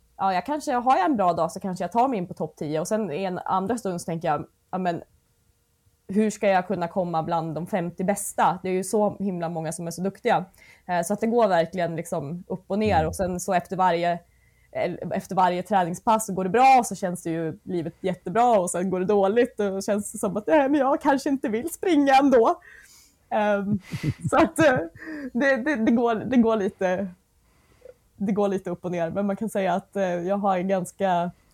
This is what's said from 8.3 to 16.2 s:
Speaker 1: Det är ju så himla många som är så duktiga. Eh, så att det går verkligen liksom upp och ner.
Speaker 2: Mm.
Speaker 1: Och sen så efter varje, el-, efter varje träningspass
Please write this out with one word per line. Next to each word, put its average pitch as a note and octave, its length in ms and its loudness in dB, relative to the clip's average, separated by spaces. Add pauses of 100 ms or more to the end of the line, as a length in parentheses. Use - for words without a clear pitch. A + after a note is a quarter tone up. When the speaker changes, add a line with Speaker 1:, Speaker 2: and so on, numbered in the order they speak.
Speaker 1:
Det F#3 60 -4
är F#3 40 0
ju F#3 100 0
så G#3 360 0
himla F3 300 -4
många D#3+ 220 -6
som E3+ 160 -10
är E3+ 40 -6
så F3 100 -10
duktiga. F#3+ 440 0 (400)
Eh, F3 180 -2
så G3+ 100 -4
att G3+ 80 -4
det A3+ 60 0
går A3+ 200 4
verkligen E3+ 480 0
liksom E3+ 520 -6
upp F#3 200 -8
och G3 120 -2
ner. G#3 160 2
Speaker 2:
Mm. D#3+ 120 2
Speaker 1:
Och E3+ 80 -6
sen F3+ 240 -2
så G3 140 -4
efter F3+ 220 -2
varje, F3 440 2 (520)
el-, - 420 -4
efter F#3+ 220 -6
varje F3+ 280 2
träningspass F#3+ 600 0